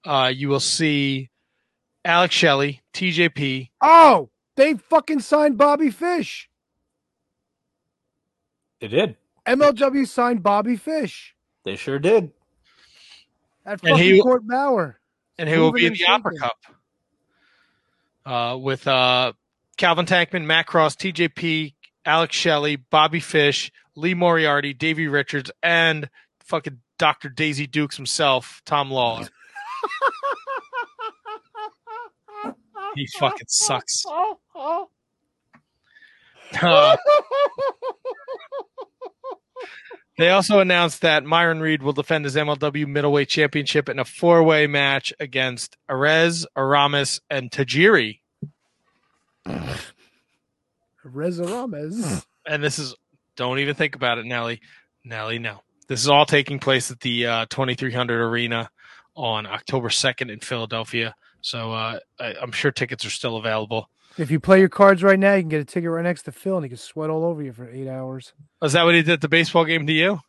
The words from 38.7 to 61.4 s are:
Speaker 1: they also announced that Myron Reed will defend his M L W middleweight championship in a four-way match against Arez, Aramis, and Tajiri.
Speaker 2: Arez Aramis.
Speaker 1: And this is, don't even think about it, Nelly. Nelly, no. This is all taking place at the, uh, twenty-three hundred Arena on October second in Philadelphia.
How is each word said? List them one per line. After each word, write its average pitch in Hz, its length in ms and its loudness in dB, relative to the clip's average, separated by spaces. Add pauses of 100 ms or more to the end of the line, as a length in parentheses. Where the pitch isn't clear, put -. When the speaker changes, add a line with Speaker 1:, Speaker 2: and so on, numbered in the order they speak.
Speaker 1:
they 170 120 4
also 196 300 4
announced 175 420 0
that 151 220 2
Myron 165 380 2
Reed 156 200 -2
will 143 120 -2
defend 151 320 -2
his 135 100 -6
M 151 140 -2
L 147 80 -2
W 147 300 -4
middleweight 143 420 0
championship 147 580 -2
in 135 100 -6
a 131 80 -4
four-way 160 600 4
match 139 540 -2
against 131 560 -6 (120)
Arez, 160 560 2 (120)
Aramis, 143 720 0
and 131 200 -6
Tajiri. 135 720 2 (2750)
Speaker 2:
Arez 156 340 -8
Aramis. 180 840 -6 (200)
Speaker 1:
And 151 180 -6
this 151 140 -4
is, 135 160 -10 (440)
don't 127 220 -4
even 143 160 -4
think 147 200 -4
about 123 220 -2
it, 113 80 -10
Nelly. 117 340 -6 (460)
Nelly, 113 340 -8
no. 107 220 -12 (260)
This 123 140 -6
is 139 80 0
all 147 160 6
taking 143 340 0
place 131 320 -2
at 123 80 -18
the, 120 280 -4
uh, 113 220 -4
twenty-three 127 440 -4
hundred 120 280 -2
Arena 117 480 -4 (460)
on 110 300 -6
October 117 440 -6
second 127 400 -4
in 107 100 -16
Philadelphia. 113 760 -8 (280)